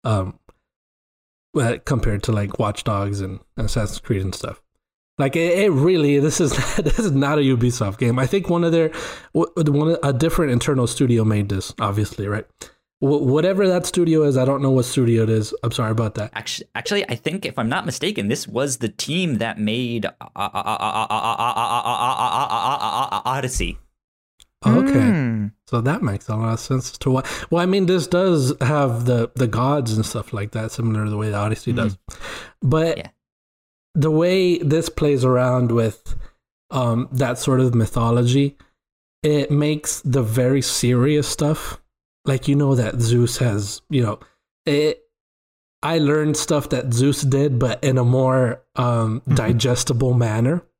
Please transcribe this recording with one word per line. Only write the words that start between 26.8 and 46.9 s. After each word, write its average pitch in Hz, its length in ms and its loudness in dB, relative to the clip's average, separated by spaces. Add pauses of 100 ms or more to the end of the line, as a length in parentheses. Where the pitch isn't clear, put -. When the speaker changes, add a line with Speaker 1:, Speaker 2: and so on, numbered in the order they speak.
Speaker 1:
to - 100 -2
what, 131 160 0 (240)
well, 165 100 0
I 175 60 2
mean, 190 220 2
this 180 180 2
does 175 560 2
have 131 440 0
the, 120 280 2
the 123 140 0
gods 123 460 0
and 110 120 0
stuff - 260 -8
like 104 200 -6
that, 110 200 -6
similar 110 340 -2
to 107 40 -2
the 104 80 -4
way 107 140 -2
the 101 60 -2
Odyssey 107 360 -2
Speaker 4:
Mm-hmm. 120 140 0
Speaker 1:
does. 98 100 -6 (640)
But 160 380 2
Speaker 4:
Yeah. - 80 -14 (880)
Speaker 1:
the 156 160 4
way 175 480 4
this 156 300 0
plays 143 360 0
around 127 460 2
with, 113 440 0 (540)
um, 123 420 0
that 123 280 -2
sort 131 200 2
of 127 140 2
mythology, 120 840 2 (680)
it 147 260 2
makes 147 520 -2
the 131 200 0
very 127 400 2
serious 131 680 0
stuff, - 540 -4 (420)
like, 135 240 -2
you 143 80 4
know, 139 200 4
that 120 260 0
Zeus 120 360 2
has, 104 520 -2
you 135 140 2
know, 104 160 -2 (480)
it, 151 340 0 (800)
I 160 160 0
learned 151 400 2
stuff - 320 0
that 127 240 -2